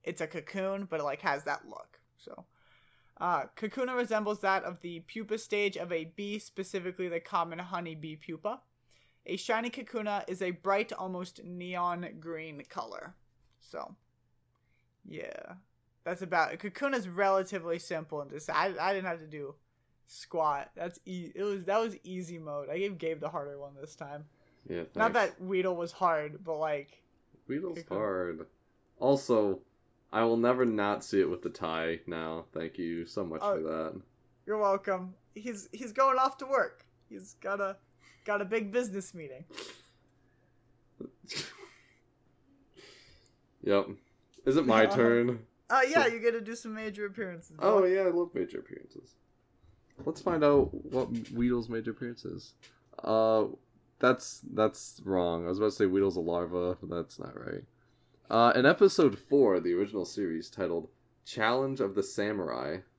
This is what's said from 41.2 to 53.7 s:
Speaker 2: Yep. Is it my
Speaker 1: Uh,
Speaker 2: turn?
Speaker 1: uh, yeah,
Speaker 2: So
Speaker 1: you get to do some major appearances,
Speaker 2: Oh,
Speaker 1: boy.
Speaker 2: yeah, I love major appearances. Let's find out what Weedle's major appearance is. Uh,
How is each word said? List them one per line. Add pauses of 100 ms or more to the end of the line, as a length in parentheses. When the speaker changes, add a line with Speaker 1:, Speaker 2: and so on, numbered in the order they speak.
Speaker 2:
Yep. (580)
Is
it
my
Speaker 1:
Uh,
Speaker 2:
turn? (300)
Speaker 1:
uh,
yeah,
Speaker 2:
So
Speaker 1:
you
get
to
do
some
major
appearances,
Speaker 2:
Oh,
Speaker 1:
boy.
Speaker 2:
yeah,
I
love
major
appearances. (880)
Let's
find
out
what (220)
Weedle's
major
appearance
is. (480)
Uh, (540)